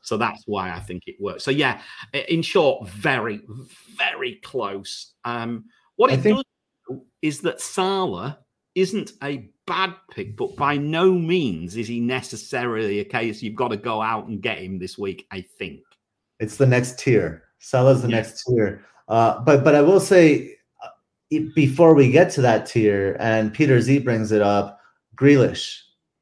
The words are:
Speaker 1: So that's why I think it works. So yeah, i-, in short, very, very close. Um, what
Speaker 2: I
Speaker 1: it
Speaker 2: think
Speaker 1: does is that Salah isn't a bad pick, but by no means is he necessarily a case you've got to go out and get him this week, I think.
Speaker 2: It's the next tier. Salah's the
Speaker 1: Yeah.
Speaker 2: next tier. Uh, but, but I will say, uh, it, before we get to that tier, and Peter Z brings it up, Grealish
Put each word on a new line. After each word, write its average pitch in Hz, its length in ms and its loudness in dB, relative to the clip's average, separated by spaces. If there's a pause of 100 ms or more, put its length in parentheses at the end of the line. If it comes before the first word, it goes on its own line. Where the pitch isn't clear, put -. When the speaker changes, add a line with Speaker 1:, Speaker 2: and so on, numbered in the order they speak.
Speaker 1:
So - 120 -6
that's 110 300 -4
why 92 260 -6
I 85 80 -12
think 90 280 -14
it - 120 -20
works. 98 240 -10
So 139 80 -4
yeah, 135 300 -2 (320)
i-, 143 160 -8
in 165 120 0
short, 135 460 0
very, 107 540 -4 (560)
very 151 380 -6
close. - 760 -10 (120)
Um, 117 400 -6 (320)
what 240 120 4
Speaker 2:
I - 40 2
Speaker 1:
it 131 80 0
Speaker 2:
think 214 160 4 (520)
Speaker 1:
does 131 100 -12 (220)
is 151 200 -6
that - 180 -6
Salah 185 800 -4 (360)
isn't 185 360 -2 (120)
a 139 260 -8 (160)
bad 180 280 -4 (180)
pick, 104 260 -12
but 123 180 -6
by 143 220 -2
no 160 340 2
means 143 640 -2
is 113 120 -6
he 117 120 -6
necessarily 117 1000 -4
a 101 40 -6
case 117 380 -6
you've 110 140 -8
got 123 140 -2
to 107 80 -4
go 110 240 -6
out 110 260 -6
and 104 140 -10
get 110 180 -6
him 92 200 -10
this 90 180 -12
week, 98 340 -10
I 95 100 -12
think. 87 400 -16 (580)
Speaker 2:
It's 107 160 -8
the 135 120 2
next 123 320 0
tier. 95 440 0 (140)
Salah's 127 460 2
the 120 60 -2
Speaker 1:
Yeah. 113 80 0
Speaker 2:
next - 280 -8
tier. 107 400 -2 (240)
Uh, 113 300 2
but, 135 240 4
but 151 100 6
I 147 80 6
will 180 180 6
say, 165 580 4 (260)
uh, - 60 -16 (420)
it, - 240 -4
before 156 400 8
we 131 160 6
get 175 220 6
to 143 80 -2
that 113 260 2
tier, 101 520 0
and 110 340 0
Peter 131 280 4
Z 135 180 4
brings 113 320 -2
it 104 120 4
up, 101 360 0 (360)
Grealish 131 640 2 (420)